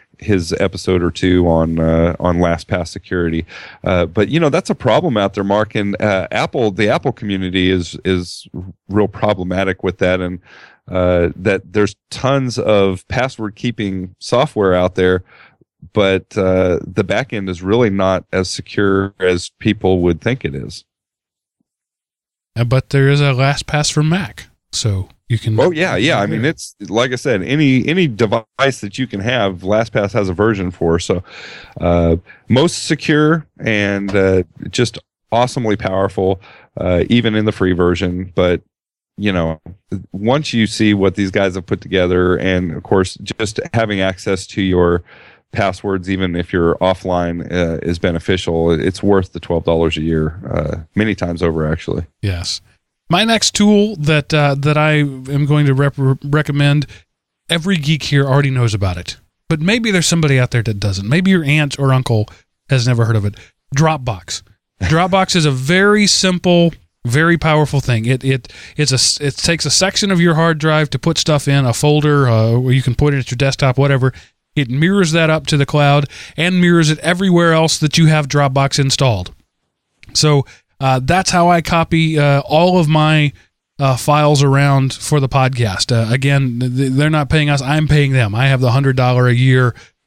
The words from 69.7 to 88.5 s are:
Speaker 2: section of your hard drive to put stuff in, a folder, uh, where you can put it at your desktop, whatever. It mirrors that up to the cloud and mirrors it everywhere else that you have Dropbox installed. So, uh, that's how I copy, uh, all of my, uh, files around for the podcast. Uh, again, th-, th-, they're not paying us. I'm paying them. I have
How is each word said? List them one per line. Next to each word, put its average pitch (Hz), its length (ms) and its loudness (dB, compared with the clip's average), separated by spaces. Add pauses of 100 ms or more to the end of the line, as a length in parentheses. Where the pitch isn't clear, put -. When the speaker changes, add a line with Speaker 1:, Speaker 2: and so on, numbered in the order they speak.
Speaker 2:
section 196 420 0
of 175 80 2
your 170 160 4
hard 165 220 2
drive 156 320 0
to 131 100 -4
put 165 180 0
stuff 147 300 0
in, 139 180 2
a 117 60 0
folder, 147 560 2
uh, 113 320 2
where 127 120 0
you 131 100 2
can 123 120 0
put 147 180 2
it 139 60 -2
at 123 140 -6
your 123 40 -6
desktop, 135 400 0
whatever. 131 360 2 (420)
It 135 160 -2
mirrors 165 420 2
that 160 180 2
up 156 180 -2
to 156 80 0
the 139 100 2
cloud 143 420 2 (280)
and 180 240 0
mirrors 170 300 4
it 151 100 0
everywhere 175 520 2
else 160 260 2
that 151 200 0
you 165 80 6
have 151 220 2
Dropbox 139 500 0
installed. 131 560 0 (800)
So, 147 320 2 (340)
uh, 131 220 0
that's 175 280 0
how 175 200 4
I 170 100 4
copy, 160 580 0
uh, 143 220 4
all 175 380 2
of 156 100 2
my, 156 440 2 (460)
uh, 135 180 0
files 147 460 2
around 139 520 2
for - 260 -2
the 135 80 0
podcast. 127 640 0
Uh, 113 200 0
again, 131 460 0
th-, 127 160 -2
th-, 131 180 0
they're 147 180 2
not 151 180 0
paying 151 220 2
us. 139 100 2
I'm 151 260 0
paying 143 260 2
them. 113 220 2
I 127 120 2
have 135 140 2